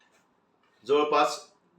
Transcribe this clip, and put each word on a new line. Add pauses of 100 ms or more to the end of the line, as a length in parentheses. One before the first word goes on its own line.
(880)
जवळपास (300)